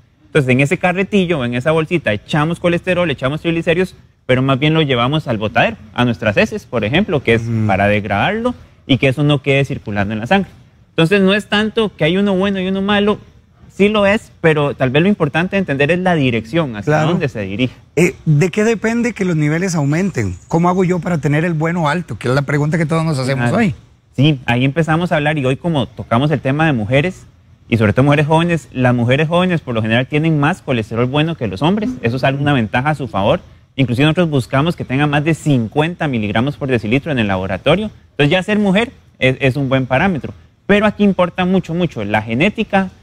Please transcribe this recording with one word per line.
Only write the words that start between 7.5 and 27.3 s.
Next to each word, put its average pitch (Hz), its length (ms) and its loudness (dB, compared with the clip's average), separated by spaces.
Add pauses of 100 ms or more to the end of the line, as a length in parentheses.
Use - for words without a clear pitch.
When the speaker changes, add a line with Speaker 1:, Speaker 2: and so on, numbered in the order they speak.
Speaker 1:
para 98 220 2
degradarlo 113 680 -2 (320)
y 131 120 2
que 139 100 2
eso 147 160 0
no 147 180 2
quede 139 220 0
circulando 104 500 -4
en 107 60 -6
la 123 80 -6
sangre. 196 220 0 (400)
Entonces, 175 320 2
no 190 120 4
es 208 140 -4
tanto 214 480 0
que 160 80 -2
hay 175 140 2
uno 202 180 2
bueno 196 240 0
y 185 80 -4
uno 190 140 -2
malo, 202 360 0 (500)
sí 196 200 2
lo 208 180 2
es, 208 240 0 (100)
pero 151 360 2
tal 131 140 0
vez 147 120 2
lo 190 60 2
importante 175 480 0
de - 20 0
entender 143 320 0
es 175 80 0
la 180 160 0
dirección, 131 600 0
hacia 123 160 -2
Speaker 2:
Claro. 156 160 2
Speaker 1:
dónde 165 200 0
se 117 120 -8
dirige. 104 340 -8 (220)
Speaker 2:
Eh, 151 180 2 (100)
¿de 160 260 2
qué 208 120 -2
depende 233 500 0
que 196 120 -4
los 180 100 0
niveles 160 400 -2
aumenten? 143 640 -2 (100)
¿Cómo 170 220 2
hago 185 160 2
yo 180 160 0
para 175 180 -2
tener 151 260 0
el 180 100 -2
bueno 165 340 -2
alto? 151 280 -4
Que 127 120 -6
es 127 60 2
la 143 80 2
pregunta 147 360 0
que 165 80 0
todos 160 180 0
nos 160 140 -2
hacemos 127 320 0
Speaker 1:
Claro. 165 60 0
Speaker 2:
hoy. 214 180 2 (400)
Speaker 1:
Sí, 143 320 4
ahí 123 180 2
empezamos 160 460 0
a 175 60 2
hablar 151 220 0
y 131 60 0
hoy 131 120 0
como 151 300 -2
tocamos 120 440 -2
el 147 100 2
tema 143 260 0
de 156 60 2
mujeres, 131 540 -2 (420)